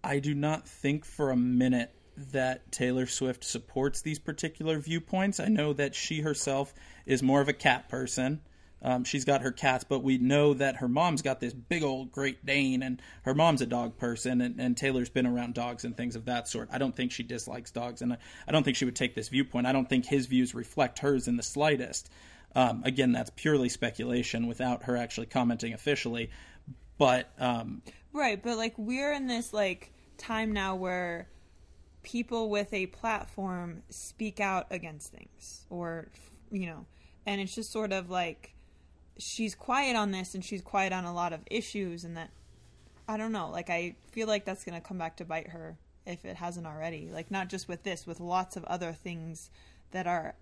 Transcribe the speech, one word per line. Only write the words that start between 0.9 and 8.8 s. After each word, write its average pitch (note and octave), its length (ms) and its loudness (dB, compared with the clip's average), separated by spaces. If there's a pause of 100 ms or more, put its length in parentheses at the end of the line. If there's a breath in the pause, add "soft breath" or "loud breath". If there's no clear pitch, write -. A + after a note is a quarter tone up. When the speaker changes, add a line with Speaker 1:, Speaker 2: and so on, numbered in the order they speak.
Speaker 1:
for C#3 260 0
a B2+ 60 4
minute B2 580 4 (380)
that C3 400 0
Taylor B2+ 340 2
Swift - 380 -2
supports - 580 -2
these D#3 160 -2
particular D#3 600 -2
viewpoints. E3 640 0
I - 80 0
know D3+ 260 4
that C#3 200 0
she - 260 -2
herself C#3 540 0 (320 loud breath)
is C3+ 160 4
more C3+ 180 8
of C#3 80 6
a D3 60 4
cat C3 340 4
person. C3 520 -2 (420 soft breath)